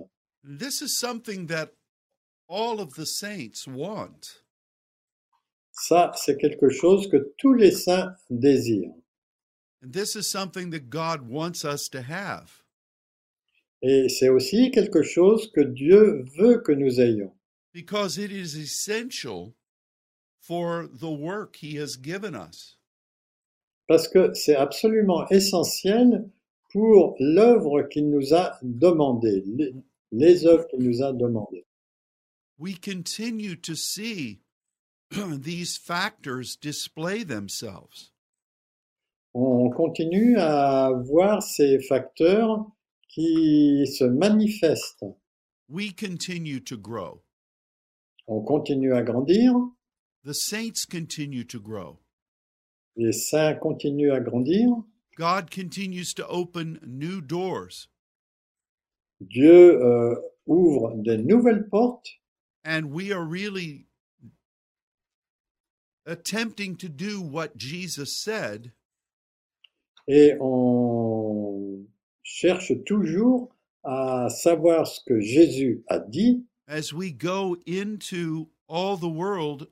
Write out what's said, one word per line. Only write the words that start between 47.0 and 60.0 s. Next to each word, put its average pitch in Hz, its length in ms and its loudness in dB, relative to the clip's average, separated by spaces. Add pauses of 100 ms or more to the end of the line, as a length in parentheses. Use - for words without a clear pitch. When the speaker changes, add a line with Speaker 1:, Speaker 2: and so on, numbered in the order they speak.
Speaker 2:
On 110 140 -4
continue 135 520 -2
à 120 100 2
grandir. 160 500 2 (720)
Speaker 1:
The 143 100 -12
saints 220 520 -8
continue 143 600 -10
to 117 140 -16
grow. 98 400 -14 (1000)
Speaker 2:
les 113 140 0
saints 156 420 0
continuent 147 560 -2
à 127 80 0
grandir, 135 480 0 (500)
Speaker 1:
God 170 320 -4
continues 185 640 -10
to - 120 -10
open 175 580 -8
new 156 360 -10
doors. 143 680 -8 (1300)
Speaker 2:
Dieu, 151 600 10
euh, 120 340 2 (300)